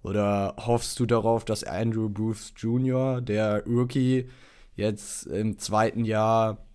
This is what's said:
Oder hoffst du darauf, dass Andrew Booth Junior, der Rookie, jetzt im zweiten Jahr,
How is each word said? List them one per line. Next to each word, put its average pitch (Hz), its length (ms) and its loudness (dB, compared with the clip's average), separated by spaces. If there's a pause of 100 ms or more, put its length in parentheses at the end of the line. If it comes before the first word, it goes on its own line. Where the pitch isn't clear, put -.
Oder 101 560 0
hoffst - 420 -2
du 123 60 2
darauf, 113 400 2
dass 107 180 -4
Andrew 110 460 -2
Booth 107 480 -4
Junior, 127 640 0
der 104 440 0
Rookie, 127 640 2 (460)
jetzt - 520 -4
im 104 300 -2
zweiten 110 460 0
Jahr, 110 540 2 (180)